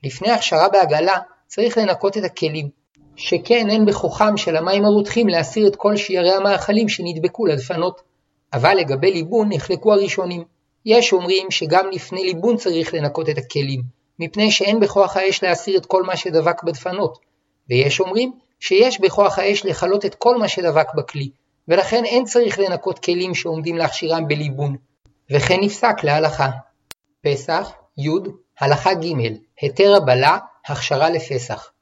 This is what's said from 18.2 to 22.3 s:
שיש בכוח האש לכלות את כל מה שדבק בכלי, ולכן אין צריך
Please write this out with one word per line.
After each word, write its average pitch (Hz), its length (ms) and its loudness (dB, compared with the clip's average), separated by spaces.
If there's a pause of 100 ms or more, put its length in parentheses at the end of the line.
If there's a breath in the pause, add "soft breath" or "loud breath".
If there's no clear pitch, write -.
שיש 233 400 2
בכוח 190 400 2
האש 196 260 0
לכלות 190 400 -2
את 196 100 -4
כל 247 220 2
מה 214 100 0
שדבק 156 460 0
בכלי, 143 360 -6 (380)
ולכן 196 380 2
אין 240 200 0
צריך 233 340 0